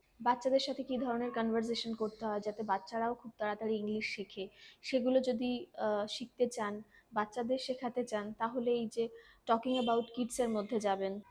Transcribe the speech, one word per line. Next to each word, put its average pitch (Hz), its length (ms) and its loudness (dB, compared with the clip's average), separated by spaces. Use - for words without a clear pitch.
বাচ্চাদের 254 400 4
সাথে 269 220 -4
কি 254 160 -2
ধরনের 240 340 0
কনভারসেশন 226 640 0
করতে 220 320 -4
হয় 208 140 0
যাতে 208 220 -4
বাচ্চারাও 226 520 0
খুব 233 240 -14
তাড়াতাড়ি 214 380 0
ইংলিশ 214 400 -2
শেখে, 196 320 -8
সেগুলো 254 380 4
যদি, 247 540 0
আহ, 214 320 0
শিখতে 240 400 0
চান, 214 360 -4
বাচ্চাদের 233 460 0
শেখাতে 254 460 -2
চান, 208 280 -4
তাহলে 240 380 0
এই 233 220 2
যে 226 160 0
talking 247 340 4
about 233 220 4
কিডসের 247 340 0
মধ্যে 214 320 0
যাবেন। 196 400 0